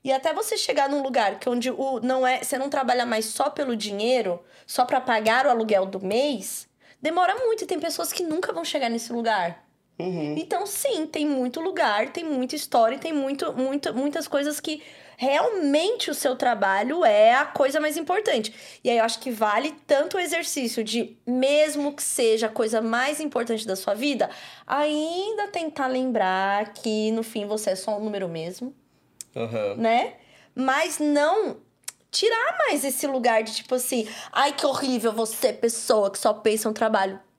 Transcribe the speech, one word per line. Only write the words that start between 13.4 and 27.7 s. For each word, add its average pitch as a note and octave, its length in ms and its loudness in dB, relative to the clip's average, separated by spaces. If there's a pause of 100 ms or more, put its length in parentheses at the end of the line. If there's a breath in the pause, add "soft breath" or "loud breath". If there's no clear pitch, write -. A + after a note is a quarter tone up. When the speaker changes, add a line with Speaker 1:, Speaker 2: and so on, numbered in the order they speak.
Speaker 1:
muito, C4+ 420 -2
muitas C#4+ 340 -2
coisas D4 320 -2
que D4+ 220 -6 (340 loud breath)
realmente E4 920 2
o C#4 40 -2
seu C4 220 0
trabalho A#3 680 2
é A3 300 8
a C#4 100 4
coisa C#4+ 360 2
mais D4+ 160 -2
importante. E4+ 580 0 (300 loud breath)
E B3 60 2
aí A#3 80 4
eu A3 60 4
acho A#3 140 -2
que C4 120 -8
vale A3+ 440 0 (120)
tanto D4+ 300 2
o F#4 40 0
exercício D4 640 -2
de, A3 320 -4 (100)
mesmo C#4+ 680 2
que - 80 -8
seja A3+ 440 2
a G#3+ 40 -2
coisa A3 300 0
mais B3+ 400 0
importante A#3 460 -4
da F#3+ 100 -2
sua G3+ 180 -2
vida, A#3 360 0 (360 loud breath)
ainda E4 840 -2
tentar D#4 400 -4
lembrar G#3 840 0
que G#3+ 380 -2
no A3+ 100 -2
fim A3 240 -6
você G#3+ 240 -2